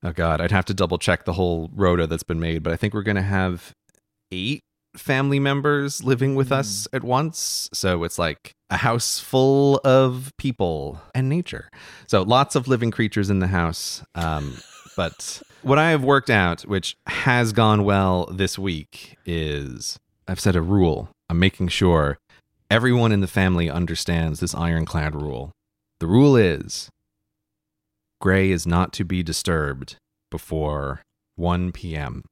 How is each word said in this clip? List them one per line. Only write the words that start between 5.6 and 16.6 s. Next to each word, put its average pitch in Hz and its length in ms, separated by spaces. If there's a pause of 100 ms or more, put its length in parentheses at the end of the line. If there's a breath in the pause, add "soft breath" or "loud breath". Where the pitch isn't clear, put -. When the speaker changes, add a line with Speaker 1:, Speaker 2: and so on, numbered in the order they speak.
Speaker 1:
living 131 320
with 135 160
us 107 360
Speaker 2:
Mm. - 100
Speaker 1:
at 123 60
once. 135 720
So 90 300
it's - 160
like 80 320 (180)
a 95 80
house 117 420
full 135 640
of 131 540
people 80 640 (140)
and 131 120
nature. 156 420 (380 loud breath)
So 101 140
lots 123 340
of 127 120
living 120 240
creatures 104 400
in 98 80
the 92 80
house. 85 560 (100)
Um, 76 440 (200)
<laughs> - 180
but - 460 (200)
what 139 160
I 160 120
have 147 160
worked 139 240
out, 92 320